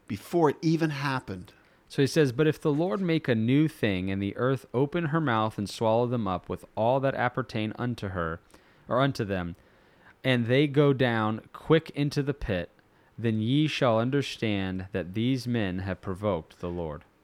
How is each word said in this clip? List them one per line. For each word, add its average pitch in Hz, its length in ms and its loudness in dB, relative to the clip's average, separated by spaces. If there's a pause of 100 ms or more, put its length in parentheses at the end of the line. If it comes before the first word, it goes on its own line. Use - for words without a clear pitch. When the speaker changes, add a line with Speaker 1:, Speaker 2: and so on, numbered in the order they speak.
Speaker 1:
before 151 440 2
it - 100 -8
even 160 280 2
happened. 131 640 -6 (380)
Speaker 2:
So - 120 -2
he 135 60 6
says, 143 240 4
"But 151 160 2
if 151 140 0
the 156 100 0
Lord 185 300 0
make 165 260 0
a 123 80 2
new 131 320 4
thing, 95 420 -2
and 98 120 -2
the 98 160 -2
earth 127 360 -2
open 143 320 0
her 160 160 0
mouth 110 380 0
and 98 100 -4
swallow 117 380 2
them 120 200 -2
up 90 220 -4
with 92 160 -6 (100)
all 120 260 2
that 135 120 0
appertain 120 640 -2
unto 117 320 -4
her, 85 300 -4 (480)
or 123 140 2
unto 131 240 0
them, 90 320 -4 (640)
and 123 240 2
they 135 180 4
go 143 280 4
down 113 480 0 (120)
quick - 400 2
into 143 300 -2
the 139 100 -4
pit, 90 360 -4 (480)
then 110 240 0
ye 139 260 2
shall 120 320 2
understand 101 960 -2
that 90 200 -4
these 120 340 -2
men 101 320 -2
have 95 220 -6
provoked 95 600 -4
the 87 80 -6
Lord." 82 340 -8 (200)